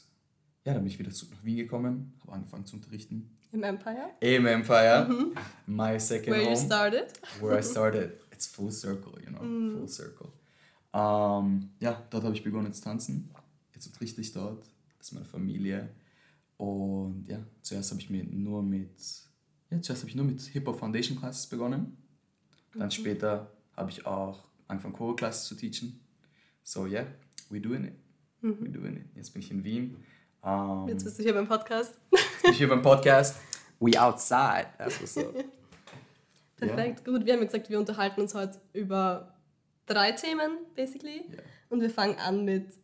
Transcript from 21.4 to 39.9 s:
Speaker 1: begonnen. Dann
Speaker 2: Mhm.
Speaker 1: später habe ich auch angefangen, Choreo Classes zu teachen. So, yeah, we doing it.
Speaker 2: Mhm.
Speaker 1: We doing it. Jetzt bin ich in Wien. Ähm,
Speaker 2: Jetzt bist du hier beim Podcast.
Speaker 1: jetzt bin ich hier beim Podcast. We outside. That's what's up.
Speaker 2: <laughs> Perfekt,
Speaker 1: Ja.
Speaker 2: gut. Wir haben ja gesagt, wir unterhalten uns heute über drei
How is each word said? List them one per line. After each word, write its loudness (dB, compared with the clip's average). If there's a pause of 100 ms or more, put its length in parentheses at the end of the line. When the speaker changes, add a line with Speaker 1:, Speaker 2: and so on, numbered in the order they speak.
Speaker 1:
begonnen. -4 (800)
Dann -4
Speaker 2:
Mhm. -4
Speaker 1:
später -4 (240)
habe -8
ich -14
auch -6 (240)
angefangen, -8
Choreo -4
Classes -4
zu -10
teachen. -10 (640)
So, -6
yeah, -4 (440)
we -6
doing -4
it. -12 (480)
Speaker 2:
Mhm. -2
Speaker 1:
We -8
doing -8
it. -16 (100)
Jetzt -16
bin -10
ich -14
in -4
Wien. -4 (480)
Ähm, -2
Speaker 2:
Jetzt -4
bist -8
du -6
hier 4
beim 2
Podcast. -2 (180)
Speaker 1:
jetzt 6
bin 12
ich 6
hier 6
beim 6
Podcast. 10 (420)
We 8
outside. 4 (100)
That's -4
what's -8
up. -4
Speaker 2:
<laughs> -14
Perfekt, -2
Speaker 1:
Ja. 0
Speaker 2:
gut. 2
Wir 6
haben 6
ja 4
gesagt, -4
wir 2
unterhalten 0
uns -2
heute -4 (140)
über 0 (520)
drei 4